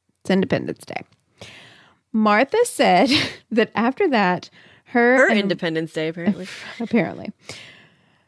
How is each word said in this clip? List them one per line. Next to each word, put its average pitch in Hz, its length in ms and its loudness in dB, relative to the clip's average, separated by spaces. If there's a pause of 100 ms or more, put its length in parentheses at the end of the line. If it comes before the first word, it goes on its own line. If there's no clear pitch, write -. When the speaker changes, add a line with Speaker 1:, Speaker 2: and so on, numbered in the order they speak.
(220)
Speaker 1:
it's - 80 -4
Independence 160 540 -2
Day. - 180 -12 (1120)
Martha 220 520 2
said 208 460 2 (200)
<laughs> - 200 -18
that 220 240 0
after 262 340 0
that, 196 420 0 (360)
her 247 320 2
Speaker 2:
Her 294 100 4
Speaker 1:
and 214 100 2
Speaker 2:
Independence 170 540 -2
Day, 160 160 -4
apparently. 180 400 -4 (160)
Speaker 1:
<laughs> - 160 -14
Apparently. 208 520 -4 (960)